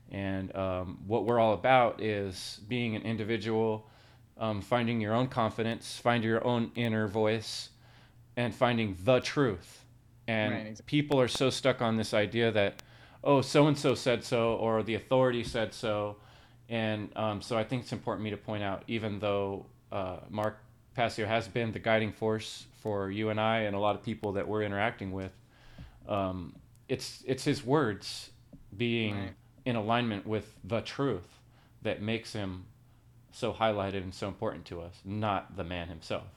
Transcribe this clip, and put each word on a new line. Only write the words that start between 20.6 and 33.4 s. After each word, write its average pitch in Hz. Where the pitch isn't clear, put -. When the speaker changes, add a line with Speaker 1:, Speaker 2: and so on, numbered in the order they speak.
Speaker 1:
Passio 113
has 113
been 113
the -
guiding 110
force -
for 101
you 107
and 107
I 110
and 104
a 98
lot 104
of -
people 107
that 95
we're 107
interacting 101
with, 95
um, 92
it's, -
it's 131
his 143
words 120
being 113
Speaker 2:
Right. 95
Speaker 1:
in 123
alignment 113
with 107
the 104
truth 110
that 101
makes 110
him 95
so 107